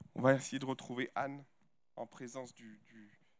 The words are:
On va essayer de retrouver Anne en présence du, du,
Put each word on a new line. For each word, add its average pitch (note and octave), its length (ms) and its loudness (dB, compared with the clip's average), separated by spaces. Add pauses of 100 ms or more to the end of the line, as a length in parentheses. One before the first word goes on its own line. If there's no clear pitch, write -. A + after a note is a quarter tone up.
(160)
On - 80 0
va C3+ 100 10
essayer C3 240 2
de B2+ 80 -2
retrouver B2+ 480 -2
Anne C#3 300 -2 (520)
en A2+ 120 -6
présence B2 480 -10
du, A2 320 -16
du, A2 320 -20 (200)